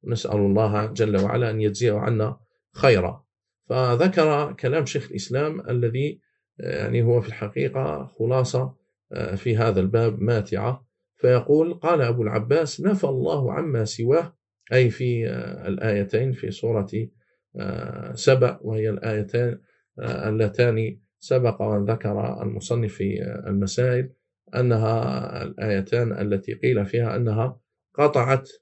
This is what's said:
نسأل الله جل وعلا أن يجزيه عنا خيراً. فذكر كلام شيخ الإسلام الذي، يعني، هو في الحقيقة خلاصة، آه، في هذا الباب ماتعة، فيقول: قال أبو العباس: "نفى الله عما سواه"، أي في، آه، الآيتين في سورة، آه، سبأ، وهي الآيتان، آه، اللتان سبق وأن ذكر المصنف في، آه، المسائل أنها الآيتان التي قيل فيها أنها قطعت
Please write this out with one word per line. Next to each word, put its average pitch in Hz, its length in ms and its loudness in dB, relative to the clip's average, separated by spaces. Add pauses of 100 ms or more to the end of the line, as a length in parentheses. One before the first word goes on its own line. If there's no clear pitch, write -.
نسأل 107 320 -4
الله 104 480 2
جل 107 320 0
وعلا 110 320 0
أن 110 120 -2
يجزيه 107 320 0
عنا 107 460 -2 (340)
خيراً. 104 500 2 (460)
فذكر 147 840 2
كلام 143 320 -2
شيخ - 240 -6
الإسلام 151 600 -4
الذي، 123 500 -2 (400)
يعني، 113 440 0
هو 117 180 4
في - 60 -8
الحقيقة 131 800 -4
خلاصة، 127 680 0 (380)
آه، - 240 -4
في 110 220 0
هذا 113 220 2
الباب 107 420 2
ماتعة، 110 680 -2 (280)
فيقول: 143 580 4
قال 165 280 2
أبو 120 220 0
العباس: 123 580 0
"نفى 190 220 2
الله 139 500 0
عما 117 320 -2
سواه"، 131 480 0 (400)
أي 127 160 6
في، 117 400 -2
آه، 120 380 -8
الآيتين 104 640 0
في 104 200 -6
سورة، 107 360 -2 (720)
آه، - 560 -8
سبأ، 127 460 4
وهي 110 280 -2
الآيتان، 110 720 -2 (400)
آه، 104 300 -4
اللتان 110 680 2 (220)
سبق 123 420 0
وأن 104 240 0
ذكر 110 560 -2
المصنف 107 520 -2
في، 101 300 -2
آه، 104 260 -8
المسائل 123 600 0 (460)
أنها 120 880 0
الآيتان 110 680 -2
التي 101 420 -2
قيل 110 320 2
فيها 113 300 0
أنها 113 440 0 (340)
قطعت 135 560 2 (120)